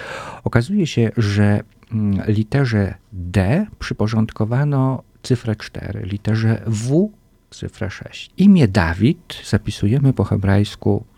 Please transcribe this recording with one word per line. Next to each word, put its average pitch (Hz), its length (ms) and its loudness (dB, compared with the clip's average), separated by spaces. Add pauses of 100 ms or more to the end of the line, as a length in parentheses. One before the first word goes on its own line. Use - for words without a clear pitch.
(440)
Okazuje 165 420 0
się, 117 300 0
że, 104 440 2 (320)
mm, 104 340 0
literze 107 680 0 (180)
D 95 540 0 (120)
przyporządkowano 120 1200 -2 (200)
cyfrę 117 340 -2
cztery, 101 460 -10
literze 110 640 -2
W 127 420 0 (420)
cyfrę - 400 -10
sześć. - 460 -16
Imię 185 320 8
Dawid 95 640 0 (100)
zapisujemy 123 680 0
po 110 120 0
hebrajsku 101 800 0 (140)